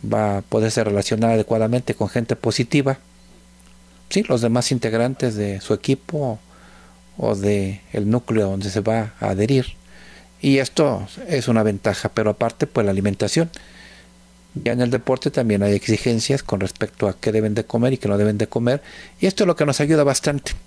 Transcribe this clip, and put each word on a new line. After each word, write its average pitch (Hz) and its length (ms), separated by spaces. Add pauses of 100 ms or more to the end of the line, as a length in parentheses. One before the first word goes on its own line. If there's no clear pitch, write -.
(120)
Va 107 260
a 95 40
poderse 110 420
relacionar 107 480
adecuadamente 113 600
con 104 140
gente 120 280
positiva, 131 640 (1120)
sí, - 120
los 123 180
demás 120 320
integrantes 117 640
de 101 260
su - 140
equipo 135 640 (800)
o 113 160
de 98 460 (120)
el 104 180
núcleo 110 400
donde 98 200
se 107 100
va 110 400
a 101 100
adherir. 120 440 (680)
Y 139 180
esto 127 480 (220)
es 139 200
una 113 140
ventaja, 107 480
pero 107 200
aparte, 113 360
pues, 117 180
la 101 80
alimentación. 104 580 (1040)
Ya 120 180
en 120 80
el 123 100
deporte 127 400
también 107 320
hay 101 120
exigencias 113 680
con 101 180
respecto - 480
a 92 100
qué 110 140
deben 107 220
de 107 100
comer 123 280
y 127 60
qué 101 100
no 101 80
deben 104 220
de 110 80
comer, 123 360 (380)
y - 60
esto 190 180
es - 20
lo 175 100
que 147 100
nos 143 140
ayuda 151 220
bastante 143 500 (140)